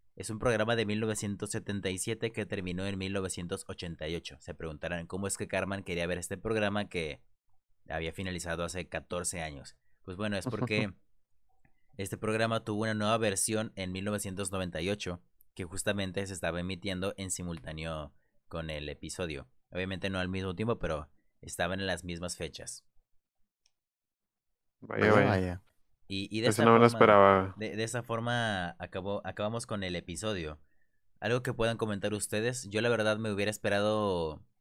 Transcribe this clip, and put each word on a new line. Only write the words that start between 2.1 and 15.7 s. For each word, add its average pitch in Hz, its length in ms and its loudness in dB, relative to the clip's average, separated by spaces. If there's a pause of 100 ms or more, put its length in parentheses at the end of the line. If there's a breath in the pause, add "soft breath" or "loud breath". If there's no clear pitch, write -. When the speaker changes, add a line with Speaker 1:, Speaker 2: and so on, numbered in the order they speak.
Speaker 1:
que 104 140 -4
terminó 90 400 -4
en 98 120 -4
mil 95 160 -4
novecientos 92 540 -4
ochenta 85 400 -8
y 82 80 -2
ocho. 78 240 -8
Se 85 140 -12
preguntarán 82 540 -6
cómo 98 200 -4
es 95 100 -2
que 98 100 -6
Carmen 95 360 -2
quería 87 240 -2
ver 87 100 0
este 92 200 -6
programa 104 520 0
que 78 320 -4 (680)
había 80 240 -4
finalizado 87 500 -4
hace 85 240 -6
catorce 87 540 -6
años. 71 340 -10 (280)
Pues 90 140 -10
bueno, 104 200 -2
es 90 80 -4
porque 107 480 0 (500)
Speaker 2:
<laughs> - 540 -20
Speaker 1:
este 98 200 -6
programa 110 460 0
tuvo 107 200 -2
una 110 100 0
nueva 107 240 2
versión 110 580 0
en 92 180 -4
mil 95 120 -4
novecientos 98 460 -4
noventa 87 300 -2
y 90 80 0
ocho, 90 320 -2 (320)
que 95 120 -6
justamente 98 600 -2